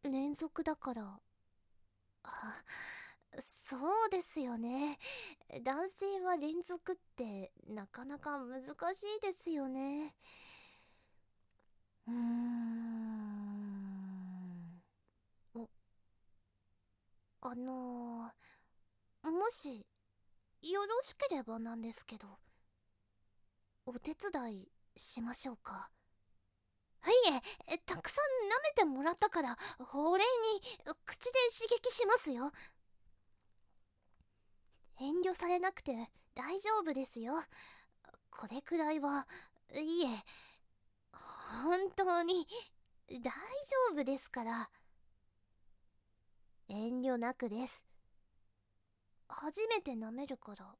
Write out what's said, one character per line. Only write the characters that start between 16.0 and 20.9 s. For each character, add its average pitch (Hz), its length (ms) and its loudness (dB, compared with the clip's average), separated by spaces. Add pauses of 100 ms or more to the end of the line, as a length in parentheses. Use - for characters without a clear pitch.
あ 247 120 -6
の、 240 800 -6 (880)
も 349 260 2
し、 254 360 -4 (760)
よ 392 260 0
ろ 466 140 2